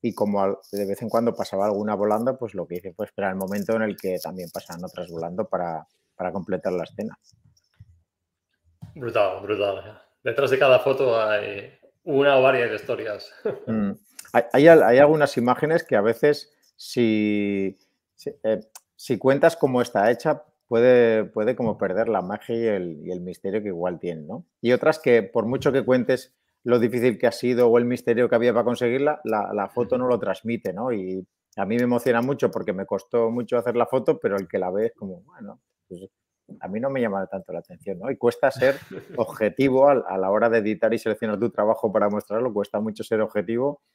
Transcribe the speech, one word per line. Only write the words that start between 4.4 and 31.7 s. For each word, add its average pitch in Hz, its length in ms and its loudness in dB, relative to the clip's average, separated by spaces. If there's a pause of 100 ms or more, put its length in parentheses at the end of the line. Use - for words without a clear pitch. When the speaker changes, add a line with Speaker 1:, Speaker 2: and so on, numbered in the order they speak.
Speaker 1:
pasaban 87 340 -14
otras 87 260 -12
volando 85 380 -8
para, 85 360 -6 (300)
para 90 180 -8
completar 92 420 -6
la 85 100 -4
escena. - 340 -12 (1800)
Speaker 2:
Brutal, 110 480 -2
brutal. 98 580 -4 (220)
Detrás 123 280 0
de 131 80 2
cada 131 220 6
foto 131 400 2
hay 104 500 -4 (340)
una 139 340 4
o 127 40 6
varias 123 300 2
historias. 107 600 -8 (120)
<laughs> - 220 -6
Speaker 1:
Mm. 113 260 -2 (400)
Hay, 117 100 4 (100)
hay 143 160 8
al-, 160 140 12
hay 120 160 6
algunas 147 380 6
imágenes 139 480 2
que - 120 0
a 104 40 4
veces 117 520 0 (240)
si, 104 1000 0 (380)
si, - 160 -12 (140)
eh, 110 160 0 (340)
si - 240 -6
cuentas 139 380 2
cómo 127 260 0
está 107 280 2
hecha, 151 340 -2 (240)
puede, 117 560 4
puede 107 320 -2
como 113 220 -4
perder 101 300 -2
la 101 140 0
magia 107 340 -8
y 117 100 -2
el, 90 400 -4
y 90 60 -10
el 90 80 -8
misterio 95 420 -6
que 104 60 -8
igual 87 300 -4
tiene, 82 240 -8
¿no? 104 240 -14 (140)
Y 117 120 2
otras 151 260 2
que 120 240 4
por 104 240 -2
mucho 127 260 -2
que 127 120 0
cuentes 127 500 0 (300)
lo 123 140 4
difícil 117 400 0
que - 80 2
ha 113 60 4
sido 123 360 2
o 117 100 6
el 120 80 2
misterio 120 420 0
que 120 80 0
había 117 160 2
para 110 120 2
conseguirla, 123 600 0
la, 104 280 -2
la 101 160 -4
foto 120 280 -2
Speaker 2:
Ujú. 123 80 -2
Speaker 1:
no 127 40 0
lo 120 100 2
transmite, 101 540 -4
¿no? 117 200 -6
Y 92 340 -6 (300)
a 95 80 -4
mí 104 120 -2